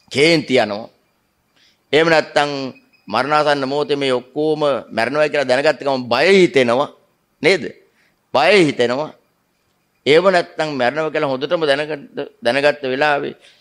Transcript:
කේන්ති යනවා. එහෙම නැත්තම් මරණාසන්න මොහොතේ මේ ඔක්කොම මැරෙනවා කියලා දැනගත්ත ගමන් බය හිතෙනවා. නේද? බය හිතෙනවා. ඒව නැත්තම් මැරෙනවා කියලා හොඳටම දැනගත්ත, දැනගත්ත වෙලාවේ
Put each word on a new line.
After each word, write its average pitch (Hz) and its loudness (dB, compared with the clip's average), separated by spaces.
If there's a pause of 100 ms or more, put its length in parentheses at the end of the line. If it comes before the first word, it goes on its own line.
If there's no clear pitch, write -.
කේන්ති 131 2
යනවා. 107 -2 (1040)
එහෙම 165 4
නැත්තම් 147 2 (580)
මරණාසන්න 143 0
මොහොතේ 143 -2
මේ 139 -2
ඔක්කොම 151 -4 (260)
මැරෙනවා 131 -2
කියලා 139 -2
දැනගත්ත 139 0
ගමන් 135 -2
බය 123 0
හිතෙනවා. 135 2 (540)
නේද? 160 2 (720)
බය 160 2 (120)
හිතෙනවා. 123 -2 (960)
ඒව 160 4
නැත්තම් 170 0
මැරෙනවා 143 -2
කියලා 151 -2
හොඳටම 151 -4
දැනගත්ත, 147 -4 (180)
දැනගත්ත 139 0
වෙලාවේ 143 -2 (260)